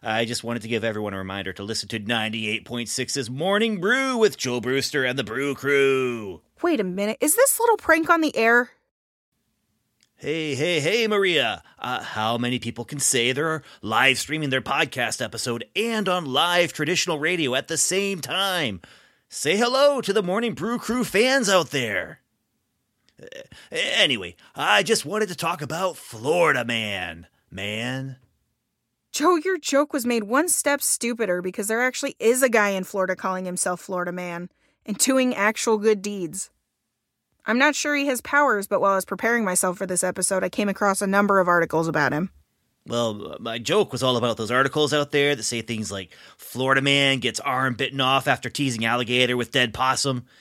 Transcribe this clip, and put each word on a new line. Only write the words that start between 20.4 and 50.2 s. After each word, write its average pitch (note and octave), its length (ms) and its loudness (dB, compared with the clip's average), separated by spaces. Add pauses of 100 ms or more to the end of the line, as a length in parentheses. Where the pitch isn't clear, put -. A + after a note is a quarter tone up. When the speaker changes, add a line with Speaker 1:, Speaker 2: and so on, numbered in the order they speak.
Speaker 1:
Brew A3+ 240 -2
Crew A#3+ 260 -2
fans A#3 460 2
out F3+ 220 2
there. A2 480 -4 (1000)
Uh, - 60 -20 (460)
anyway, C#3 640 0 (200)
I F#3+ 280 4
just - 200 0
wanted G3+ 260 -2
to F3+ 60 -10
talk D#3+ 280 -4
about E3 340 -4
Florida C#3 640 2
Man. G2 640 -4 (240)
Man. A#2+ 680 -6 (960)
Speaker 2:
Joe, F4 220 4
your F#4 220 0
joke D4 340 0
was B3+ 140 -2
made A#3 180 0
one C4 240 0
step C#4+ 340 0
stupider A3 600 -2
because F#3 260 -6
there A3+ 140 0
actually B3+ 360 -2
is B3 240 4
a C4+ 60 6
guy G#3+ 220 4
in F#3+ 160 -2
Florida F#3 280 0
calling F#3 300 -4
himself F3+ 380 -4
Florida F3 320 -4
Man F3+ 360 -8 (360)
and G#3 120 -6
doing B3+ 380 2
actual G#3+ 420 2
good G#3+ 240 2
deeds. F#3+ 480 -6 (960)
I'm A3+ 120 2
not C#4+ 180 4
sure D4 180 -2
he C#4 120 0
has B3+ 160 -2
powers, B3+ 460 2
but F#3+ 120 0
while G3 140 4
I - 20 2
was F#3+ 80 0
preparing A3+ 400 0
myself F#3 340 0
for G3 80 -6
this F3+ 160 -2
episode, F#3 440 -2
I F3+ 40 -2
came G3+ 200 -2
across G3 320 2
a G3+ 60 0
number G3 340 4
of F3+ 80 4
articles E3 400 4
about D3 240 2
him. E3 180 -2 (560)
Speaker 1:
Well, A2 540 -4
my A2+ 160 -6
joke D3+ 340 0
was A#2+ 100 -4
all B2+ 140 4
about A#2 220 0
those A2 120 -4
articles C3+ 440 2
out D3 180 0
there C#3+ 240 2
that - 80 -6
say A#2 180 -4
things G#2+ 300 -6
like, F#2+ 220 -10 (240)
"Florida C3 440 0
man C#3 380 4
gets A#2 220 -4
arm C3 320 -2
bitten C3+ 260 -6
off C3+ 300 2
after - 200 0
teasing A#2+ 360 -2
alligator B2 500 2
with A#2+ 160 -4
dead B2 220 0
possum." C3 500 0 (180)